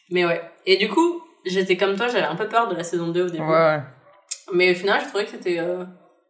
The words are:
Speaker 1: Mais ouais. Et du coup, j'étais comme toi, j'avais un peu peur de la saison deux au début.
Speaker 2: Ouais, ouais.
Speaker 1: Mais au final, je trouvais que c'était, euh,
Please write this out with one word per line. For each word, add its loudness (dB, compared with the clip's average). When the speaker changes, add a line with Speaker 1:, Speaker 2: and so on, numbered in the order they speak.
Speaker 1:
Mais 2
ouais. 0
Et 6
du 2
coup, 2
j'étais 0
comme 0
toi, -2
j'avais 0
un -4
peu -4
peur 2
de -4
la -4
saison -4
deux 0
au -6
début. -6
Speaker 2:
Ouais, 0
ouais. 4
Speaker 1:
Mais 4
au 2
final, 0
je -8
trouvais -4
que -12
c'était, -4
euh, -4